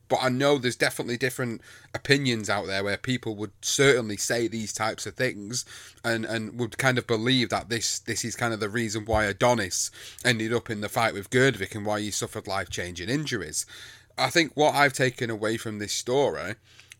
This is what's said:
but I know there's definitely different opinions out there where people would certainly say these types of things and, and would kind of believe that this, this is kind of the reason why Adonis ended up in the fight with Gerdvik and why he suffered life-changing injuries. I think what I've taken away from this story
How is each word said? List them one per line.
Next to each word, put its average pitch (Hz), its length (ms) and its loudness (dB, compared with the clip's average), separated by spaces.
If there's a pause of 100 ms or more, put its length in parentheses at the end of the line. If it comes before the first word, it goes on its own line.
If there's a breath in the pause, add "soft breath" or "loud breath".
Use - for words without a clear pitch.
but 120 140 4
I 131 60 4
know 139 280 4
there's 120 200 0
definitely 120 400 0
different 123 440 -4 (320 loud breath)
opinions 127 560 2
out 101 200 0
there 98 160 -2
where 101 120 0
people 120 400 -4
would 104 140 -6 (100)
certainly 123 560 4
say 120 300 -2
these 110 260 -4
types 110 340 -4
of 98 80 -10
things 117 500 -4 (400 loud breath)
and, 113 200 0
and 110 340 -4
would 117 200 -4
kind 127 200 2
of 117 100 -4
believe 117 420 2
that 92 180 -2
this, 113 300 -2
this - 260 -4
is 110 120 -6
kind 117 180 -2
of 101 60 -6
the 107 80 -2
reason 110 360 -2
why 107 200 2
Adonis 104 640 2 (340 loud breath)
ended 113 300 2
up 117 160 -2
in 104 100 -4
the 104 80 -4
fight 113 260 2
with 98 160 -8
Gerdvik 123 440 4
and 104 100 -6
why 104 160 0
he 104 120 -4
suffered - 340 -6
life-changing 90 640 -4
injuries. 123 580 -4 (500 loud breath)
I 127 140 0
think 165 240 4
what 151 200 6
I've 139 200 6
taken 127 340 0
away 110 280 0
from 107 240 -6
this 101 120 -4
story 107 640 0 (460 soft breath)